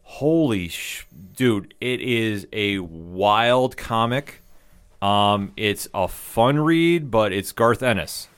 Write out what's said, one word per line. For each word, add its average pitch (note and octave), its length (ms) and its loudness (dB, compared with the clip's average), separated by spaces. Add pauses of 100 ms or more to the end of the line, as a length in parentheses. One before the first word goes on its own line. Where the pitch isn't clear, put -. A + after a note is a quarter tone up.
Holy C3 640 0
sh-, - 360 -12 (300)
dude, A2+ 440 0
it B2 220 -4
is A2 500 -2
a G2+ 280 -2
wild G2+ 1000 0
comic. A#2 640 -4 (600)
Um, G2+ 540 2
it's G#2 380 -2
a F#2 140 0
fun C3 520 0
read, E3 520 2
but G#2+ 200 2
it's F#2+ 200 -4
Garth A#2 320 2
Ennis. G2+ 440 -2 (100)